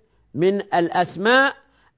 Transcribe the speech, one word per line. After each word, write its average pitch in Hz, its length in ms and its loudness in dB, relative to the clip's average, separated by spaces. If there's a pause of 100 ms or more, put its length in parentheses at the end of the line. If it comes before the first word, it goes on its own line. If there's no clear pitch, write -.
(340)
من 190 260 0
الأسماء 185 920 0 (440)